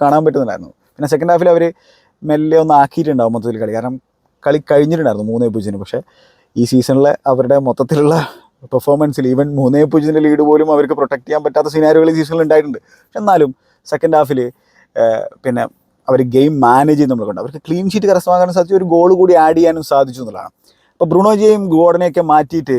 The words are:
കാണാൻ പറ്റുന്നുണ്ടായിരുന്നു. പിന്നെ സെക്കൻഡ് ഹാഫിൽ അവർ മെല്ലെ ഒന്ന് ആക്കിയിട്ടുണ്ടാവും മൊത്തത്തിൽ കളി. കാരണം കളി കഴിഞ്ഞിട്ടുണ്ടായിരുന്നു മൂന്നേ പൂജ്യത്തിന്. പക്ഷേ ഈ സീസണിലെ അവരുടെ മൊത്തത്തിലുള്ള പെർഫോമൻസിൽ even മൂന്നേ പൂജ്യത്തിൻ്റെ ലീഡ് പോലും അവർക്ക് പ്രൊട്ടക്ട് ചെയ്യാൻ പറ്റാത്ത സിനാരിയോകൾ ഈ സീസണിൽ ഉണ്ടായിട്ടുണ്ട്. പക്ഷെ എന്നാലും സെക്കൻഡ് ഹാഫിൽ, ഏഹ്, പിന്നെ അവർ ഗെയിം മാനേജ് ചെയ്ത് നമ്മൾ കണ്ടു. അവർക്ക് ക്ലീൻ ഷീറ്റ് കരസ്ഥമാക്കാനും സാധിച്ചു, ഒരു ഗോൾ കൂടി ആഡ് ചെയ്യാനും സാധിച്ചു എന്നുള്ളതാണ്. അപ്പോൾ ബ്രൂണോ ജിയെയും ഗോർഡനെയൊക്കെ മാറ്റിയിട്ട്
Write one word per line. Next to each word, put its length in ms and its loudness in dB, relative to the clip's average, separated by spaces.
കാണാൻ 220 2
പറ്റുന്നുണ്ടായിരുന്നു. 480 -4
പിന്നെ 180 -6
സെക്കൻഡ് 220 0
ഹാഫിൽ 200 2
അവർ 100 2
മെല്ലെ 340 0
ഒന്ന് 180 2
ആക്കിയിട്ടുണ്ടാവും 540 -2
മൊത്തത്തിൽ 280 -6
കളി. 160 -6
കാരണം 180 -8
കളി 160 0
കഴിഞ്ഞിട്ടുണ്ടായിരുന്നു 600 0
മൂന്നേ 240 -2
പൂജ്യത്തിന്. 280 -8
പക്ഷേ 180 -8
ഈ 80 2
സീസണിലെ 420 2
അവരുടെ 340 2
മൊത്തത്തിലുള്ള 500 0
പെർഫോമൻസിൽ 640 -2
even 140 0
മൂന്നേ 320 2
പൂജ്യത്തിൻ്റെ 340 0
ലീഡ് 240 2
പോലും 240 2
അവർക്ക് 240 0
പ്രൊട്ടക്ട് 300 -4
ചെയ്യാൻ 180 -4
പറ്റാത്ത 300 -2
സിനാരിയോകൾ 360 4
ഈ 60 -4
സീസണിൽ 280 -2
ഉണ്ടായിട്ടുണ്ട്. 340 0
പക്ഷെ 420 -18
എന്നാലും 300 2
സെക്കൻഡ് 280 0
ഹാഫിൽ, 200 0
ഏഹ്, 220 0
പിന്നെ 200 -4
അവർ 100 2
ഗെയിം 180 4
മാനേജ് 340 4
ചെയ്ത് 120 0
നമ്മൾ 180 -4
കണ്ടു. 140 -8
അവർക്ക് 240 -14
ക്ലീൻ 260 -4
ഷീറ്റ് 180 -2
കരസ്ഥമാക്കാനും 460 0
സാധിച്ചു, 240 0
ഒരു 120 -4
ഗോൾ 160 4
കൂടി 120 4
ആഡ് 120 2
ചെയ്യാനും 340 0
സാധിച്ചു 320 0
എന്നുള്ളതാണ്. 280 -14
അപ്പോൾ 180 -4
ബ്രൂണോ 300 2
ജിയെയും 220 2
ഗോർഡനെയൊക്കെ 480 2
മാറ്റിയിട്ട് 460 -2